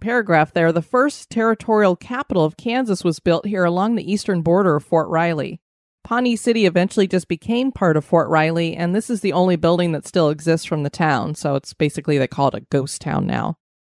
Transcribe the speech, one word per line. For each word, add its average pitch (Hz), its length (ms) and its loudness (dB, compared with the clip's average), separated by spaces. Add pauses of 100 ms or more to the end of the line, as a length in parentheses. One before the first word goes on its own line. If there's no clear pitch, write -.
paragraph 196 500 2
there, 165 220 2
the 165 80 -2
first 254 480 -2
territorial 220 640 2
capital 247 480 -2
of 156 140 -2
Kansas 233 480 -2
was 165 160 -2
built 170 240 2
here 202 180 -2
along 185 320 0
the 185 160 -4
eastern 190 300 -2
border 170 340 2
of 147 80 -2
Fort 160 240 0
Riley. 165 540 -2 (420)
Pawnee 240 320 -2
City 226 300 2
eventually 185 420 2
just 180 220 -2
became 240 420 -2
part 170 240 2
of 151 80 0
Fort 165 240 2
Riley, 165 480 0
and 170 180 -2
this 220 160 -2
is 226 120 -4
the 196 100 0
only 180 240 2
building 170 380 2
that 143 120 -6
still 160 240 2
exists 156 360 -2
from 151 180 -4
the 143 60 -4
town, 147 460 -2
so 143 200 -4
it's - 180 -8
basically, 147 440 -2
they 131 100 0
call 139 220 0
it - 60 -2
a 123 140 -12
ghost 139 300 -2
town 147 260 -4
now. - 300 -4 (420)